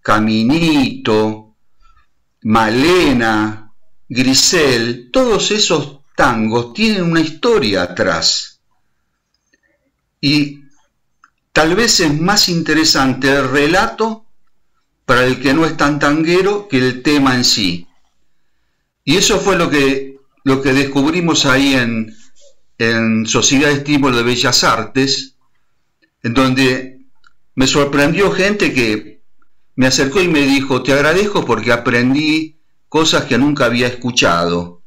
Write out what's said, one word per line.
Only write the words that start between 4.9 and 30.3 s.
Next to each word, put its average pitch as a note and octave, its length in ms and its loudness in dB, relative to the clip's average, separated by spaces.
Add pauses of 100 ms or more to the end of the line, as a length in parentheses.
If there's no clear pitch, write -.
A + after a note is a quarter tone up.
todos A#3+ 400 0
esos G3+ 480 -2 (180)
tangos A#2 560 0
tienen G#3+ 300 0
una E3 180 2
historia D3 640 0
atrás. - 760 -2 (1600)
Y C#3+ 440 -2 (880)
tal D#3+ 220 2
vez A3 260 0
es D3+ 180 0
más G3 300 0
interesante D#3 800 0
el C3+ 220 0
relato G#3 760 -2 (800)
para B2 200 2
el B2+ 160 0
que C3+ 140 2
no D#3+ 100 2
es - 120 -4
tan D3 220 0
tanguero E3+ 720 0
que C3 100 0
el B2+ 240 -2
tema C3+ 320 2
en B2 100 -2
sí. F2 420 -2 (1160)
Y D3 120 0
eso G3+ 220 2
fue F#3+ 180 0
lo E3 140 0
que, C3+ 480 -2 (260)
lo C3+ 160 0
que C3+ 120 0
descubrimos C#3+ 720 0
ahí C3+ 280 2
en, A#2 400 -2 (640)
en A2+ 480 0
Sociedad C3+ 440 2
Estímulo C#3 460 0
de A#2 60 0
Bellas B2 420 0
Artes, C3 720 -2 (840)
en A#2 120 -6
donde C3 720 0 (480)
me C3 120 0
sorprendió D3 680 0
gente F#3+ 420 0
que A2 480 -4 (540)
me C3 100 2
acercó C3+ 340 0
y F3+ 60 2
me D#3 140 0